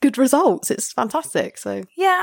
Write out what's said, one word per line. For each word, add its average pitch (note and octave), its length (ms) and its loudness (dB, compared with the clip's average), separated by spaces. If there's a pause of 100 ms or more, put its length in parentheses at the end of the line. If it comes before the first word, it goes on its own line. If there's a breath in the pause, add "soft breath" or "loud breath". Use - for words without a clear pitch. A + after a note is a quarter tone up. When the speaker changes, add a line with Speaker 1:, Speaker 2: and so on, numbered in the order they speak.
Speaker 1:
good C#4 160 2
results. C4+ 520 2
It's - 220 -4
fantastic. - 680 -4
So G2+ 260 -8 (120)
Speaker 2:
Yeah, F#4 280 2